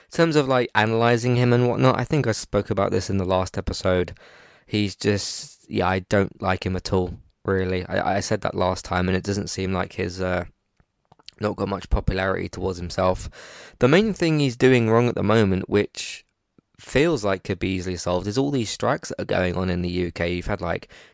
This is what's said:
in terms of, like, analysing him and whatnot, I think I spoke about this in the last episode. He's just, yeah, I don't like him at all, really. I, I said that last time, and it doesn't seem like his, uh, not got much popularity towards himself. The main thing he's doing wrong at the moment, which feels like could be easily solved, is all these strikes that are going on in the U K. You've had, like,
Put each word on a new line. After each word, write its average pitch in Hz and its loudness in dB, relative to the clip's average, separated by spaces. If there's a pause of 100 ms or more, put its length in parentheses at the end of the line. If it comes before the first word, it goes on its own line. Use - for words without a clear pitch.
(120)
in - -14
terms 165 4
of, 139 4
like, 127 2
analysing 117 2
him 123 4
and 123 4
whatnot, 127 2
I 123 -2
think 135 0
I 113 2
spoke - -4
about 98 0
this 98 -2
in 101 -2
the 95 0
last 92 -2
episode. 92 -2 (540)
He's 104 -2
just, - -4
yeah, 95 0
I 95 0
don't 98 0
like 92 -2
him 92 -2
at - -8
all, 90 0 (320)
really. 92 -2
I, 95 -2
I 101 -2
said 104 -4
that - -4
last 92 -2
time, 90 0
and 92 2
it 92 -4
doesn't 98 -4
seem 95 -4
like - -4
his, 92 -6
uh, 90 -2 (920)
not 104 -2
got 101 -4
much 98 -6
popularity 92 0
towards 90 -6
himself. 90 -2 (500)
The 123 4
main 190 4
thing 160 2
he's 135 2
doing 127 6
wrong 117 6
at 117 0
the - -2
moment, 98 4
which - -2 (560)
feels 139 0
like 98 -2
could 95 -4
be 98 -2
easily 92 -4
solved, 90 -2
is 104 -2
all 139 0
these 127 -2
strikes - -4
that - -8
are - -6
going 90 0
on 92 -2
in 90 -2
the 90 -4
U 87 -2
K. 87 -4
You've 90 -6
had, 101 -4
like, 87 -6 (260)